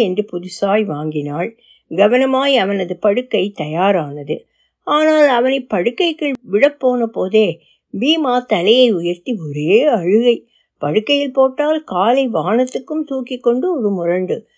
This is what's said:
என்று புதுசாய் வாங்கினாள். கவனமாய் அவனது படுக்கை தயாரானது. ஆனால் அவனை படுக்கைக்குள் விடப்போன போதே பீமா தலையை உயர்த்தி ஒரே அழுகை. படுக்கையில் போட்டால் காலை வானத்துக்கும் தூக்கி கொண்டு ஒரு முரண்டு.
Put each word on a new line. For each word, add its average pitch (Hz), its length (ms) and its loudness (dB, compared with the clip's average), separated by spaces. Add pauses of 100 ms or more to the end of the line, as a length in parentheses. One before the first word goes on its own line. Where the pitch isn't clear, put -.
என்று 196 240 0
புதுசாய் 196 640 -2
வாங்கினாள். 151 640 -4 (400)
கவனமாய் 262 680 2
அவனது 190 380 -2
படுக்கை 214 480 0 (100)
தயாரானது. 151 840 -2 (500)
ஆனால் 311 420 4
அவனை 262 300 2 (100)
படுக்கைக்குள் 285 640 -2 (160)
விடப்போன 247 580 2
போதே 196 420 0 (460)
பீமா 277 380 0 (120)
தலையை 233 460 4
உயர்த்தி 175 480 -2
ஒரே 151 380 0 (120)
அழுகை. 226 460 2 (480)
படுக்கையில் 262 520 -2
போட்டால் 285 500 0
காலை 226 440 2
வானத்துக்கும் 247 760 -2
தூக்கி 262 320 -8
கொண்டு 247 340 0
ஒரு 233 200 -2
முரண்டு. 175 460 -2 (220)